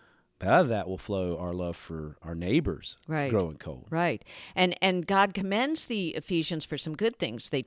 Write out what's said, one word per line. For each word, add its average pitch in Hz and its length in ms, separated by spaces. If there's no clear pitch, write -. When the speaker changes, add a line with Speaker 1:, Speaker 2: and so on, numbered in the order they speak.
Speaker 1:
But 95 100
out 151 120
of 147 80
that 101 200
will 92 80
flow 90 400
our 87 160
love 90 240
for 76 440
our 82 140
neighbors 95 640
Speaker 2:
Right. 147 220
Speaker 1:
growing 92 260
cold. 69 340
Speaker 2:
Right. 160 360
And, 180 260
and 185 260
God 196 260
commends 220 520
the 196 300
Ephesians 160 500
for 151 120
some 156 200
good 233 200
things. 120 320
They 131 180